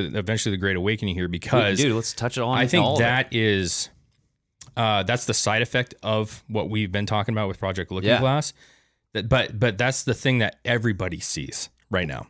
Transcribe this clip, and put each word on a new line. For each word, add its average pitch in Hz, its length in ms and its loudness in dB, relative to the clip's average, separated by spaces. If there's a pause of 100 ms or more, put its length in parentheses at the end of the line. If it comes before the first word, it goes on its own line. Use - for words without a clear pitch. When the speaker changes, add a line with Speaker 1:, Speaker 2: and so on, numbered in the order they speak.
(180)
Speaker 1:
eventually 107 340 -2
the 98 80 -2
Great 98 160 0
Awakening 98 400 -2
here 90 120 -2
because 98 520 2
Speaker 2:
Dude, 135 160 4
let's 113 180 -4
touch - 240 -4
it 131 40 -2
on 120 160 0
Speaker 1:
I 123 100 4
think - 160 4
Speaker 2:
all 127 120 2
of 143 40 2
it. 120 40 6
Speaker 1:
that 127 300 2
is, 104 560 0 (880)
uh, 107 260 2
that's 117 220 0
the 110 80 0
side 107 280 2
effect 120 420 -2
of 107 440 -2
what 107 220 -2
we've 107 220 -2
been 104 140 -2
talking 107 280 0
about 107 140 0
with 92 120 -6
Project 95 320 -4
Looking 95 180 -2
Speaker 2:
Yeah. 113 100 4
Speaker 1:
Glass. 135 340 0 (600)
That, 107 160 -4
but, 117 300 2
but 113 180 2
that's 123 260 0
the 120 100 0
thing 127 260 2
that 110 240 0
everybody 110 560 0
sees - 500 -8 (200)
right 90 180 0
now. 67 220 -8